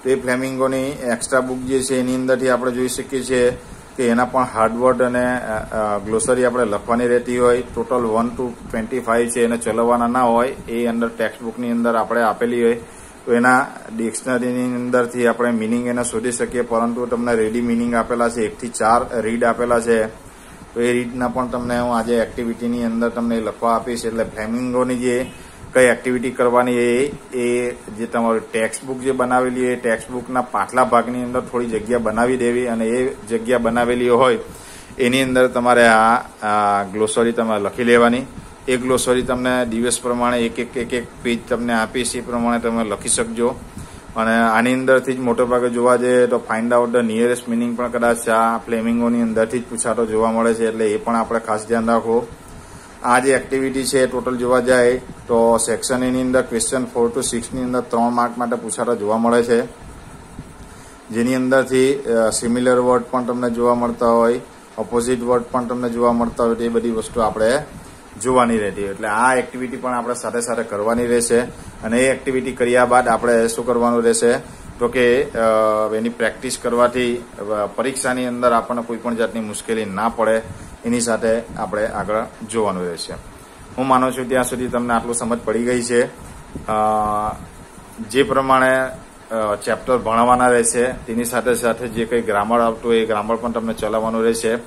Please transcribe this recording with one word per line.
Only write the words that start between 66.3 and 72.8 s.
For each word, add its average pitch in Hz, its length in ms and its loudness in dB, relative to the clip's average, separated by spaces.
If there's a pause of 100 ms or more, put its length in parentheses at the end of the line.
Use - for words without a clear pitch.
હોય, 117 120 2
તો 117 80 -4
એ 117 60 0
બધી 117 220 0
વસ્તુ 110 280 -4
આપણે 110 440 2 (580)
જોવાની 123 360 4
રહેતી 101 240 -2
હોય. 101 100 -4
એટલે 101 160 -8
આ 117 260 2
activity 127 440 -4
પણ 123 160 -4
આપણે 120 200 -4
સાથે 120 280 -4
સાથે 117 220 -4
કરવાની 113 420 -2
રહેશે 120 340 2 (440)
અને 113 160 0
એ 131 120 4
activity 131 400 -2
કર્યા 123 340 4